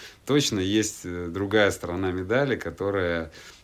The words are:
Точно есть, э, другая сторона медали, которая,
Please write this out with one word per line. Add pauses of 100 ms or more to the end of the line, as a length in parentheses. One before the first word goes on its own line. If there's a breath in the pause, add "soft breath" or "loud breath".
(260 loud breath)
Точно
есть,
э,
другая
сторона
медали,
которая, (320 loud breath)